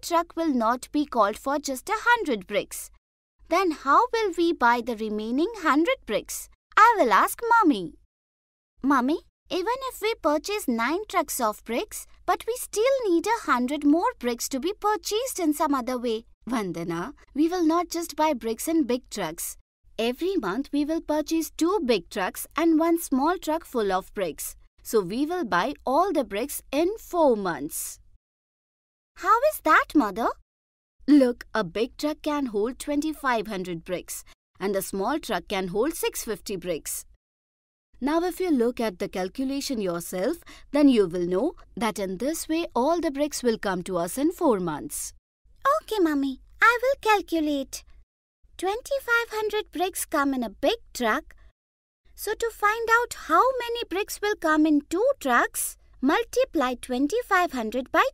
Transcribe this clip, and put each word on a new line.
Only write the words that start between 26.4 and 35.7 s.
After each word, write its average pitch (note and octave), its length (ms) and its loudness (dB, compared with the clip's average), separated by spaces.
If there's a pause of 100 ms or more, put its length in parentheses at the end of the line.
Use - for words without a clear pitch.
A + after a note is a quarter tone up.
in F4 260 0
four D4+ 400 2
months. E3 640 -6 (1200)
How G4 180 4 (160)
is - 100 -12
that, F4 320 4
Mother? A3+ 320 0 (800)
Look, C4 460 6
a A3 100 0
big G3+ 320 -4
truck D4+ 260 -4
can D4 260 -2
hold A3 320 -4
twenty-five C#4+ 680 -2
hundred F#3 380 -8
bricks - 400 -8 (340)
and G3 160 -2
a F#3+ 60 0
small G#3 380 -4
truck G3 280 -6
can F#3+ 220 -4
hold A3+ 240 -2